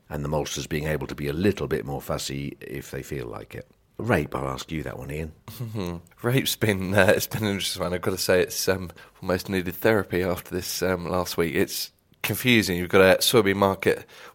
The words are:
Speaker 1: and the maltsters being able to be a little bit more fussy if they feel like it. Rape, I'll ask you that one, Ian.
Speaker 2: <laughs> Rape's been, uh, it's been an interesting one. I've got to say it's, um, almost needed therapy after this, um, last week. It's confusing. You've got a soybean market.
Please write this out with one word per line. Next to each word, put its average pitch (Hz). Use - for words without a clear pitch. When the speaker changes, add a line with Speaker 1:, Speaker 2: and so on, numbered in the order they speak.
Speaker 1:
and 73
the 73
maltsters 73
being 76
able 71
to 69
be 71
a 71
little 87
bit 55
more 67
fussy 69
if 67
they 67
feel 65
like 53
it. -
Rape, 95
I'll 67
ask 65
you 78
that 62
one, 65
Ian. 80
Speaker 2:
<laughs> 87
Rape's 123
been, 95
uh, 98
it's 92
been 110
an 101
interesting 92
one. 90
I've 87
got 104
to 92
say 92
it's, -
um, 92
almost 92
needed 90
therapy 98
after 90
this, -
um, 87
last 90
week. 82
It's -
confusing. 104
You've 87
got 98
a 92
soybean 98
market. 98